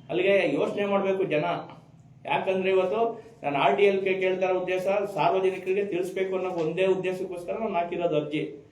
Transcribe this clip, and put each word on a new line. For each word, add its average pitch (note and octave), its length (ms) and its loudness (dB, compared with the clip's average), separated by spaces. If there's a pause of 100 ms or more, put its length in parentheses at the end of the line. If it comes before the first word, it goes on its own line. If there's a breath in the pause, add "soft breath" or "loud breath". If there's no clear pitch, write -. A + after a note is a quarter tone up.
ಅಲ್ಲಿಗೆ F#3 240 2 (220)
ಯೋಚನೆ G3+ 300 -2
ಮಾಡ್ಬೇಕು F#3+ 380 0
ಜನ. D3+ 220 0 (800)
ಯಾಕಂದ್ರೆ F#3 460 0
ಇವತ್ತು F#3+ 300 2 (420 loud breath)
ನಾನು C#3+ 140 -2
ಆರ್ F3+ 180 4
ಡಿ G3+ 80 4
ಎಲ್ G3 180 6
ಕೆ F#3+ 120 0
ಕೇಳ್ತಾ F#3 340 0
ಇರೋ F#3 120 2
ಉದ್ದೇಶ F#3 260 -2 (300)
ಸಾರ್ವಜನಿಕರಿಗೆ F#3 680 0
ತಿಳಿಸ್ಬೇಕು F#3+ 500 -4
ಅನ್ನೋ F#3 140 -2
ಒಂದೇ E3+ 360 0
ಉದ್ದೇಶಕ್ಕೋಸ್ಕರ F#3 680 -2
ನಾನು G#3+ 200 -4
ಹಾಕಿರೋದು F3 420 0
ಅರ್ಜಿ. D3 260 -2 (300)